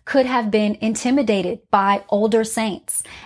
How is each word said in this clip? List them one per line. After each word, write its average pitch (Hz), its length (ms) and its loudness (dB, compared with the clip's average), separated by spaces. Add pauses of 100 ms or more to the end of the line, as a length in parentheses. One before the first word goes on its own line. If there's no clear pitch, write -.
could 262 220 2
have 240 260 -2
been 208 300 0
intimidated 220 800 0 (100)
by 202 380 2
older 220 340 2
saints - 580 -6 (240)